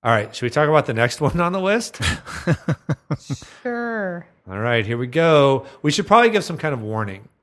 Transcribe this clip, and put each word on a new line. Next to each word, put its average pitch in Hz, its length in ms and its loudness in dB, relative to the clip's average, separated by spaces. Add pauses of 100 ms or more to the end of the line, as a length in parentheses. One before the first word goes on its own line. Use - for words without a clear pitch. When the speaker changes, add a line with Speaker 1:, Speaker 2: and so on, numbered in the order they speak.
Speaker 1:
All 120 80 2
right. 107 240 0
Should - 100 -6
we 117 40 -2
talk 147 180 2
about 151 200 2
the 127 80 -4
next 117 260 0
one 151 200 0
on 175 100 0
the 190 100 -4
list? 208 440 -2
<laughs> - 60 0 (1500)
Speaker 2:
Sure. 226 640 -6 (240)
Speaker 1:
All 95 100 -8
right, 117 260 0
here 117 120 -4
we 127 80 -4
go. 139 640 4 (160)
We 151 80 2
should 175 160 -2
probably 233 240 6
give 208 120 0
some 165 140 -8
kind 151 160 -2
of 120 80 -6
warning. 107 480 -6 (140)